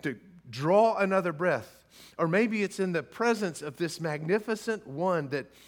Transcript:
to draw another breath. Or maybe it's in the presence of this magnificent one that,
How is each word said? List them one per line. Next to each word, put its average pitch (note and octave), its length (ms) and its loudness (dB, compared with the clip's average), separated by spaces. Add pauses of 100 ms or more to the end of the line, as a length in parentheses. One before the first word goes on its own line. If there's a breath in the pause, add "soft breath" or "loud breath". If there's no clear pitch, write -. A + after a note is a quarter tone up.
to B2 160 -4 (300)
draw F#3+ 480 4
another F#3+ 360 2
breath. D3+ 420 0 (420 loud breath)
Or E3 100 2
maybe G#3 360 2
it's F#3+ 160 -6
in F#3 120 0
the D#3+ 120 -2
presence G#3 580 0
of D3 160 -10
this E3 220 -4
magnificent G3 840 -4
one D3+ 440 -2
that, C3+ 180 -4 (200 loud breath)